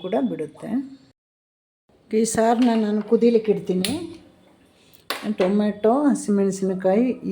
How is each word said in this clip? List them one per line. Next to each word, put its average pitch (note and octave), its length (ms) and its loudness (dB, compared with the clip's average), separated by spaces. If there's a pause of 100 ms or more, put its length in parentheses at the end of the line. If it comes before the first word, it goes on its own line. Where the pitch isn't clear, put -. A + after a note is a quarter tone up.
ಕೂಡ F#3+ 120 -4 (180)
ಬಿಡುತ್ತೆ. D#3+ 360 -10 (1400)
ಈ A3 140 2 (100)
ಸಾರನ್ನ A#3 400 2 (100)
ನಾನು G#3 160 -2 (120)
ಕುದೀಲಿಕ್ಕೆ A3+ 420 4
ಇಡ್ತೀನಿ. F#3 400 -4 (1500)
ಟೊಮೆಟೊ, G#3 540 2 (160)
ಹಸಿಮೆಣಸಿನಕಾಯಿ, F#3+ 1000 0 (220)